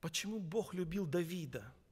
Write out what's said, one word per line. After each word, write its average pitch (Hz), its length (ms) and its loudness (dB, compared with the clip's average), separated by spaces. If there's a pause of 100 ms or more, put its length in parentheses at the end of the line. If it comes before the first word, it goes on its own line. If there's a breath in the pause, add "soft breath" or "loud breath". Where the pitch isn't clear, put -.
Почему 196 380 0
Бог 190 340 0
любил 180 340 2
Давида? 160 560 0 (280)